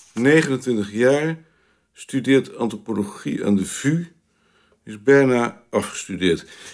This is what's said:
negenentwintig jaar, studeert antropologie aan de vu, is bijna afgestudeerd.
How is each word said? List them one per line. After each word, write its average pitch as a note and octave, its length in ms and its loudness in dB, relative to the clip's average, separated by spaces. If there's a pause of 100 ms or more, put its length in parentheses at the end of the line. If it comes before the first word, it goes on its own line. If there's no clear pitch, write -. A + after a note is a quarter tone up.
(140)
negenentwintig B2+ 800 2
jaar, C#3+ 460 2 (560)
studeert C3 640 0
antropologie G#2 880 -6
aan G#2 100 2
de F#2 100 0
vu, D#3+ 480 -4 (720)
is G#2+ 200 -18
bijna B2+ 680 2
afgestudeerd. F#2 760 -2 (280)